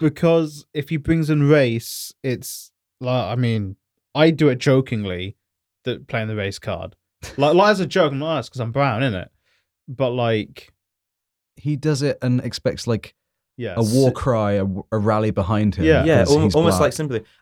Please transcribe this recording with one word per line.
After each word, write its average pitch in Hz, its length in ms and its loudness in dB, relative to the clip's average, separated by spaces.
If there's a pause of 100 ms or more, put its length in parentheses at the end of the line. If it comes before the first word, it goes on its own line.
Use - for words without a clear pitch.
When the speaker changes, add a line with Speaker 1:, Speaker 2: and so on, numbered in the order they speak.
Speaker 1:
because 156 720 0
if 147 160 -8
he 165 80 -2
brings 156 320 -2
in 151 140 2
race, 135 680 0 (100)
it's - 480 -8 (280)
like, 127 320 -2
I 117 40 -4
mean, 110 420 -2 (360)
I 160 180 6
do 147 180 2
it 123 100 0
jokingly, 104 800 0 (480)
that 120 220 -8
playing 110 200 -4
the 110 80 -6
race 98 240 -6
card. 87 360 -10 (420)
Like, 147 180 4
like 202 160 6
as 202 80 2
a 185 80 -2
joke, 156 260 2
I'm 135 60 -6
not 151 140 -6
honest, 127 180 -6
'cause 127 100 -12
I'm 113 100 -4
brown, 127 300 0
innit? 107 280 -4 (580)
But, 127 240 -2
like, 117 600 -2 (840)
Speaker 2:
He 147 180 -4
does 143 280 -2
it 147 180 -2
and 123 200 0
expects, - 460 -6
like, 113 280 -4 (420)
Speaker 1:
yes. 107 200 -10
Speaker 2:
a 117 60 0 (120)
war 131 160 4
cry, 107 420 -2
a, 98 120 0 (260)
a 110 80 -2
rally 107 320 0
behind 104 440 0
him 107 100 -2
Speaker 1:
Yeah. 160 180 4
Speaker 3:
Yeah, 160 180 4
Speaker 2:
because 143 140 4
Speaker 3:
al-, 156 80 4
Speaker 2:
he's - 120 2
Speaker 3:
almost 165 220 4
Speaker 2:
black. 147 100 4
Speaker 3:
like 135 60 -2
sympathy. 151 320 -6 (160)